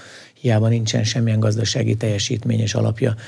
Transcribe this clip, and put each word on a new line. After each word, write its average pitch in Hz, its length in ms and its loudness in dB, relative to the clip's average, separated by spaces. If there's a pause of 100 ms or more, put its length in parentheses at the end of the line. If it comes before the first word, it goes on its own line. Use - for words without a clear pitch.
(400)
hiába 113 280 2
nincsen 113 360 0
semmilyen 110 360 0
gazdasági 110 560 0
teljesítményes 110 760 -2
alapja, 113 400 0 (120)